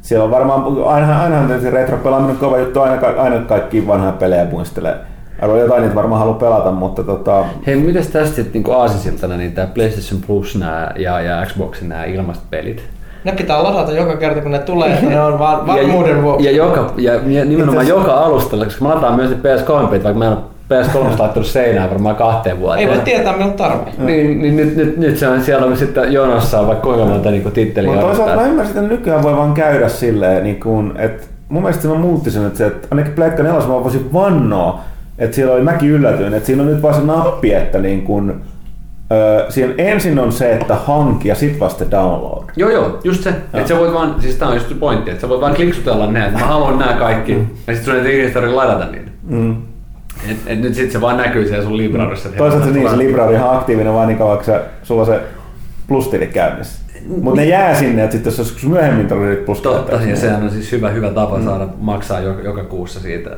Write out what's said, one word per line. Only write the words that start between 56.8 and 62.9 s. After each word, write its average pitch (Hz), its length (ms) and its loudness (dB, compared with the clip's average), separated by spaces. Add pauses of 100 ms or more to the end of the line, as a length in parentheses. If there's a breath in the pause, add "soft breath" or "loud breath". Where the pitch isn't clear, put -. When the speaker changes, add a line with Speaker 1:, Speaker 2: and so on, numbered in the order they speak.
Speaker 1:
Mut 131 120 0
ne 147 80 2
Speaker 2:
Niin. 156 100 2
Speaker 1:
jää 185 220 4
sinne, 120 300 2
että 107 120 -2
sit 107 100 -2
jos - 120 -2
joskus 120 280 -4
myöhemmin 139 400 2
tarvitset 101 380 -2
plus 104 160 -4
Speaker 2:
Totta, 135 180 0
Speaker 1:
käyttää, 113 220 -2
Speaker 2:
ja 110 60 0
Speaker 1:
niin 104 100 0
Speaker 2:
sehän 104 260 0
on 104 80 -2
siis 104 220 -6
hyvä, 110 180 -2
hyvä 107 200 -2
tapa 98 280 -2
Speaker 1:
Mm. 110 60 -2
Speaker 2:
saada 98 240 -4 (120)
maksaa 104 400 -4
jo-, 92 240 -4
joka 98 200 -6
kuussa 90 360 -10